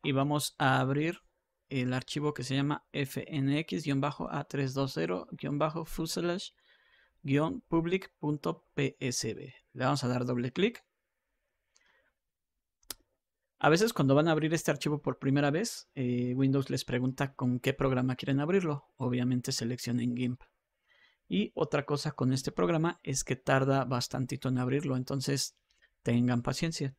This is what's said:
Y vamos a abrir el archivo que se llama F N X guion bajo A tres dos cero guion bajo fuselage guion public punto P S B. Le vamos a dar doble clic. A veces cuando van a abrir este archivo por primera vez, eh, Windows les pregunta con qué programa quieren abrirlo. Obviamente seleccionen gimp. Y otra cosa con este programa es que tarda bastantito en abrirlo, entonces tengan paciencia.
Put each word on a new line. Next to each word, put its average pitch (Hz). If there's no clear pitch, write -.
Y 147
vamos 143
a 131
abrir 143
el 127
archivo 147
que -
se 131
llama 143
F 135
N 143
X 165
guion 143
bajo 139
A 143
tres 135
dos 135
cero 175
guion 147
bajo 156
fuselage 170
guion 147
public 170
punto 151
P 135
S 120
B. -
Le 127
vamos 139
a -
dar 123
doble 123
clic. 214
A 147
veces 202
cuando 135
van 151
a 165
abrir 156
este 160
archivo 147
por -
primera 143
vez, 180
eh, 123
Windows 135
les 135
pregunta 131
con 123
qué 131
programa 131
quieren 139
abrirlo. 160
Obviamente 123
seleccionen 120
gimp. 123
Y 196
otra 147
cosa 147
con 131
este 139
programa 170
es 139
que 127
tarda 135
bastantito 131
en 127
abrirlo, 131
entonces 135
tengan 123
paciencia. 139